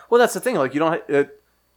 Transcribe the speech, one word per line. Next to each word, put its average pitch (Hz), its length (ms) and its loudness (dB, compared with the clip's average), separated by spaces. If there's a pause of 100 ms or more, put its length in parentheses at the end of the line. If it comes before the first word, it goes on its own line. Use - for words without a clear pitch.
Well, 233 100 2
that's 240 160 2
the 185 60 -8
thing. 175 160 -4
Like, 131 180 -2
you 147 60 -2
don't, 165 280 -2
it, 143 340 -2 (340)